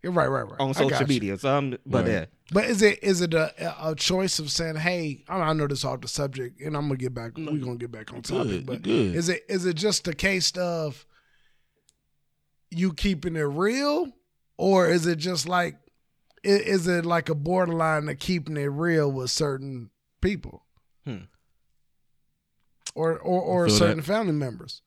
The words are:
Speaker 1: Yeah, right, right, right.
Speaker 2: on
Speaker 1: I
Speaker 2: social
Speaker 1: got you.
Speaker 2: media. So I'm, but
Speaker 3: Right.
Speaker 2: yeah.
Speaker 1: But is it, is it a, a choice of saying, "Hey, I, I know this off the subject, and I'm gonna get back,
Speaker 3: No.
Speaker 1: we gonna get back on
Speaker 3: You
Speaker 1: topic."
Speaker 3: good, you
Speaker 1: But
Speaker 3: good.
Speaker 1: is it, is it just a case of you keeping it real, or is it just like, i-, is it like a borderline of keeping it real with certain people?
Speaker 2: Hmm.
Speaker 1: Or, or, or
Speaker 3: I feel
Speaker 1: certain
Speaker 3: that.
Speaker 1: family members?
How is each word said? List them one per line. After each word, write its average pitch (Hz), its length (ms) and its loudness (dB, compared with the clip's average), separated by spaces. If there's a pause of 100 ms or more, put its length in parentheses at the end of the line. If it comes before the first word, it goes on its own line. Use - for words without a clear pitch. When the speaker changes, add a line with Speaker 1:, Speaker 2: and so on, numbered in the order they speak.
Speaker 1:
Yeah, 175 120 -4
right, 143 140 4
right, 131 140 0
right. 107 180 -10
Speaker 2:
on 135 100 2
Speaker 1:
I - 20 -2
Speaker 2:
social 139 180 2
Speaker 1:
got 131 120 2
you. 131 60 2
Speaker 2:
media. 104 300 0
So 135 180 2
I'm, 139 200 -2 (100)
but 127 180 2
Speaker 3:
Right. 113 80 2
Speaker 2:
yeah. 90 120 -2 (280)
Speaker 1:
But 208 140 2
is 220 160 2
it, 208 200 4
is 190 200 2
it 170 120 0
a, 156 180 0 (380)
a 160 40 -4
choice 185 440 0
of 151 120 -6
saying, 160 260 -2
"Hey, 160 520 -2
I, 185 120 -2
I 156 140 2
know 151 120 2
this 139 160 -2
off 131 200 -4
the 123 60 -10
subject, 131 520 -6
and 151 160 -6
I'm 143 120 -2
gonna 139 80 0
get 123 180 -4
back, 120 240 -10
Speaker 3:
No. 156 140 -8
Speaker 1:
we 151 60 0
gonna 123 180 -4
get 120 140 -10
back 110 200 -14
on 120 60 -14
Speaker 3:
You 123 60 -12
Speaker 1:
topic." - 260 -2
Speaker 3:
good, 190 120 0
you - 60 -
Speaker 1:
But - 160 -6
Speaker 3:
good. 170 340 2
Speaker 1:
is 170 140 0
it, 175 180 -4
is 190 160 -2
it 180 120 0
just 190 320 0
a 170 60 -4
case 185 440 0
of 170 480 -4 (1600)
you 175 220 0
keeping 170 440 -2
it 156 40 -2
real, 254 720 0 (460)
or 185 300 6
is 165 180 4
it 170 100 2
just 160 320 -4
like, 175 280 0 (680)
i-, 196 40 2
is 202 380 4
it 175 200 2
like 170 240 0
a 160 40 2
borderline 160 760 0
of 143 80 -8
keeping 156 400 -2
it 143 80 -2
real 151 440 2
with 127 200 -4
certain 135 580 -4 (320)
people? - 460 -2 (400)
Speaker 2:
Hmm. 95 180 -10 (1700)
Speaker 1:
Or, 160 240 0
or, 180 220 0
or 175 240 2
Speaker 3:
I 170 40 4
feel 208 100 6
Speaker 1:
certain 170 200 6
Speaker 3:
that. 156 60 -4
Speaker 1:
family 196 300 0
members? 120 520 -6